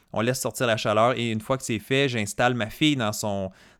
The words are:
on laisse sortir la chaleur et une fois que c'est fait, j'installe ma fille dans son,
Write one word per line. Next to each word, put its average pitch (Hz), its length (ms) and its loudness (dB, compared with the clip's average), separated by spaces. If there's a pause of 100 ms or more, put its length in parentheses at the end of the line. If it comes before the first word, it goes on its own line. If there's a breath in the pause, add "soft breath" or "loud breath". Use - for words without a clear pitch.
(120)
on 104 80 -2
laisse 123 200 0
sortir 123 260 -2
la 110 100 2
chaleur 113 400 2
et 117 140 -2
une 110 100 -2
fois 131 160 -2
que 131 80 -12
c'est 110 160 -2
fait, 135 280 0
j'installe 120 460 0
ma 110 160 -4
fille 151 240 2
dans 110 180 0
son, 98 380 -4 (300 soft breath)